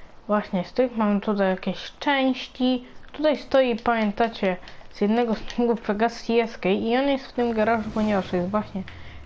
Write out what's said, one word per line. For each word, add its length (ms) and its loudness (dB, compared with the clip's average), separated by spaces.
właśnie 380 0
z 80 -16
tych, 240 2
mam 240 2
tutaj 300 2
jakieś 480 -4
części. 880 0
Tutaj 240 2
stoi, 400 2
pamiętacie, 800 0
z 80 -8
jednego 340 2
z 120 -4
ciągów 340 0
Pegasus 500 -2
S 280 2
K 100 0
i 280 2
on 120 2
jest 180 0
w 60 -16
tym 200 0
garażu, 420 0
ponieważ 380 0
jest 160 0
właśnie 340 -4